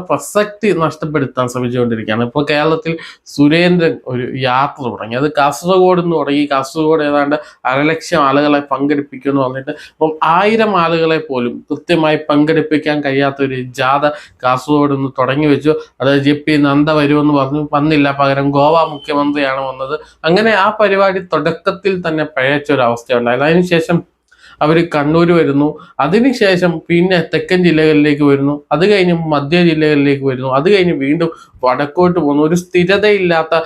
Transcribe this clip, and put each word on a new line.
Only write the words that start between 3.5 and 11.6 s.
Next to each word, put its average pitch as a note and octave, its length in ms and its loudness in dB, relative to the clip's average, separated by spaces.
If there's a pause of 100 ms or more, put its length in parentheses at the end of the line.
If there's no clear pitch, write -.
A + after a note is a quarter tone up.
ഒരു B2+ 180 -6 (200)
യാത്ര C3+ 400 0
തുടങ്ങി, G#2+ 360 -6
അത് D3+ 160 0
കാസർഗോഡ് F3+ 680 2
നിന്ന് E3+ 140 -2
തുടങ്ങി. C#3+ 360 0
കാസർഗോഡ് D#3 520 0
ഏതാണ്ട് D3 320 0 (340)
അരലക്ഷം D#3 560 0
ആളുകളെ C#3+ 340 2 (100)
പങ്കെടുപ്പിക്കുമെന്ന് C#3 760 -2
പറഞ്ഞിട്ട് C3 280 -8 (200)
ഇപ്പം D#3 200 -2 (240)
ആയിരം G#3+ 360 2 (100)
ആളുകളെ E3 440 0
പോലും A#2+ 280 -4 (160)